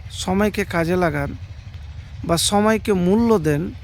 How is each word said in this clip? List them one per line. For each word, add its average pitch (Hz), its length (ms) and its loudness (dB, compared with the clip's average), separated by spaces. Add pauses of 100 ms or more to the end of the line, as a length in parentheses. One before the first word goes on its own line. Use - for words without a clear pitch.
(120)
সময়কে 196 540 0
কাজে 170 300 0
লাগান 147 400 0 (880)
বা 165 120 2
সময়কে 208 560 2
মূল্য 208 460 4
দেন 156 320 0 (120)